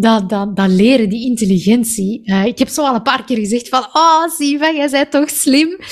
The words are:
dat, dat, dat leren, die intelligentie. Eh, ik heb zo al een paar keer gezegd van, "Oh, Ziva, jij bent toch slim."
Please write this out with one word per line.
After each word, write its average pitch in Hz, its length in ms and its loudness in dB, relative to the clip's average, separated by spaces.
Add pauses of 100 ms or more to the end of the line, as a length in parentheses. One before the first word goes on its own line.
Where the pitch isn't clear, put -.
dat, 220 280 2
dat, 202 280 -4
dat 196 120 2
leren, 220 400 4
die 226 180 -6
intelligentie. 214 1000 0
Eh, 196 200 0
ik 233 140 -4
heb 262 100 0
zo - 160 -4
al 262 100 0
een 226 80 -2
paar 247 220 -2
keer 247 120 -4
gezegd 220 320 -4
van, 262 240 -2
"Oh, 330 360 4 (100)
Ziva, 294 320 0
jij 294 200 -2
bent 277 200 0
toch 294 200 0
slim." 320 480 0 (140)